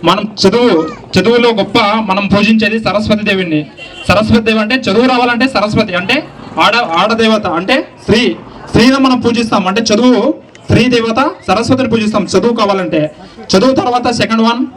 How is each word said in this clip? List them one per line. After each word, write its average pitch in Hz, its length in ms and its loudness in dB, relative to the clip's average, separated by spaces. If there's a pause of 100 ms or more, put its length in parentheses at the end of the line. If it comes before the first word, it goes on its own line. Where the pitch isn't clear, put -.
మనం 190 200 0 (240)
చదువు, 196 400 2 (320)
చదువులో 233 320 2
గొప్ప 214 280 0
మనం 202 480 0
పూజించేది 214 560 2
సరస్వతి 208 400 -2
దేవిని. 175 420 -2 (420)
సరస్వతి 214 340 2
దేవి 220 180 0
అంటే, 214 160 -2
చదువు 233 300 0
రావాలంటే 247 420 0
సరస్వతి, 208 480 -2
అంటే 247 280 -2 (360)
ఆడ-, 196 160 4
ఆడదేవత, 220 720 0
అంటే 190 400 -2 (140)
స్త్రీ, 220 340 0 (340)
స్త్రీని 262 280 4
మనం 262 220 2
పూజిస్తాం. 226 480 0
అంటే, 202 140 -2
చదువు, 233 520 2 (300)
స్త్రీ - 240 2
దేవత 240 440 0 (160)
సరస్వతిని 247 420 0
పూజిస్తాం 214 380 -2 (100)
చదువు 233 160 2
కావాలంటే. 185 580 -2 (460)
చదువు 262 180 4
తర్వాత 247 360 0
సెకండ్ 220 300 -2
వన్ 240 240 0 (120)